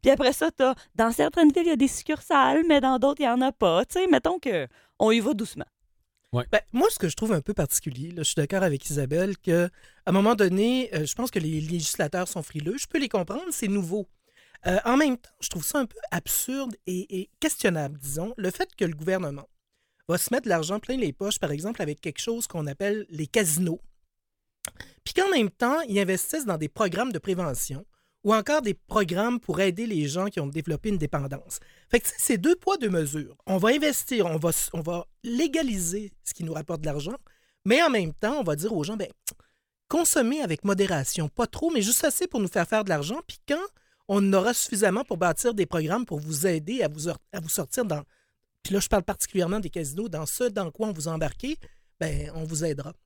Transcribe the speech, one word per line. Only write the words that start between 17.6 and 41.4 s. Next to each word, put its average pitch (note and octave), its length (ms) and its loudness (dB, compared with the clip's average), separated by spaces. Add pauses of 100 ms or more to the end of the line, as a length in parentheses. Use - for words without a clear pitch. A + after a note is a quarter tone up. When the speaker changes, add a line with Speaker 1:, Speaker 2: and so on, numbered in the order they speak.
Speaker 3:
disons, D3+ 380 -6
le F#3 140 -2
fait - 160 -4 (100)
que G#3+ 60 0
le E3 120 0
gouvernement D#3 520 -4 (600)
va F3 80 2
se - 160 -2
mettre C4+ 100 0
de A3+ 60 -4
l'argent F3 300 0
plein C4 180 -4
les F3 160 0
poches, G3+ 260 -4
par D3+ 120 -2
exemple, F3+ 300 -4
avec D3+ 200 -4
quelque - 200 -8
chose A#3 260 -4
qu'on D#3 200 -6
appelle G3+ 420 -2
les D#3 180 -6
casinos. F3 520 0 (1200)
Puis - 100 -10
qu'en F#4+ 160 2
même A#3+ 200 4
temps, C4 380 0
ils G3+ 120 0
investissent G3 460 -2
dans F3+ 120 -2
des D#3 120 -4
programmes G#3+ 420 0
de G3 80 -4
prévention E3+ 680 -4 (380)
ou G#3 100 4
encore C#4 300 2
des G#3 100 0
programmes G#3 680 0
pour F3 220 -4
aider G3 240 2
les D#3+ 220 0
gens F3+ 200 -2
qui G3 120 -6
ont C#3+ 80 -4
développé D#3 420 -4
une G3+ 80 2
dépendance. C#3 600 -4 (300)
Fait A#3+ 100 6
que, - 60 -2
tu - 60 -2
sais, - 60 -14
c'est A#3 220 2
deux D4+ 160 4
poids, F#4+ 220 0
deux A#3+ 120 -2
mesures. D3+ 460 -2 (100)
On F#3+ 120 0
va G3+ 120 4
investir, C4+ 560 2
on D#3+ 120 0
va D#3+ 120 2
s-, - 240 -2
on E3+ 80 -6
va E3+ 240 -6 (180)
légaliser A#3 880 -2 (120)
ce - 100 -8
qui E3+ 100 -10
nous D#3+ 100 -6
rapporte D#3 280 -6
de D#3 60 -4
l'argent, D3+ 280 -4 (500)
mais C4 180 6
en D#4+ 80 6
même F#3 220 0
temps, A#3+ 260 -2
on B3 40 -2
va E3+ 120 0
dire G3 180 -4
aux D#3 100 -2
gens, G#3 140 -4
ben, F#3+ 120 -6 (800)
consommez D4+ 520 2
avec E3+ 240 -4
modération, F3+ 640 0
pas - 160 -2